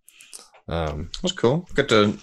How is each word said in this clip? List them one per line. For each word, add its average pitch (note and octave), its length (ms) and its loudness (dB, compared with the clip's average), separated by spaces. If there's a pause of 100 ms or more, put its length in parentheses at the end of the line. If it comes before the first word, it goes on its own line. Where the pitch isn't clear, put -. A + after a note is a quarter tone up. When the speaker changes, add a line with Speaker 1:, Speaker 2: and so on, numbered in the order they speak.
(680)
Speaker 1:
um, D#2 420 -6 (120)
Speaker 2:
That's F#3 120 -8
cool. D3+ 400 0
Got C#3 160 0
to G#2 340 4